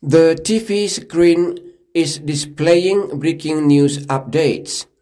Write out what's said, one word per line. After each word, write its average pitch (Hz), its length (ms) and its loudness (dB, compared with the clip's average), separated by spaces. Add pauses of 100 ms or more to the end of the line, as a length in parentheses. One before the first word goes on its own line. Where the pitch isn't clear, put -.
The 160 320 4
T 214 240 -2
V 208 320 -2
screen 170 720 0 (320)
is 151 240 -2
displaying 165 1040 0
breaking 156 480 0
news 143 400 4
updates. 135 800 -4 (120)